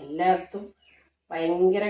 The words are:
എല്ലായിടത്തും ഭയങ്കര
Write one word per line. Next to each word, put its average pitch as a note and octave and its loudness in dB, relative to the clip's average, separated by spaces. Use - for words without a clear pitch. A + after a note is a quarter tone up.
എല്ലായിടത്തും F3+ -2
ഭയങ്കര F3+ 2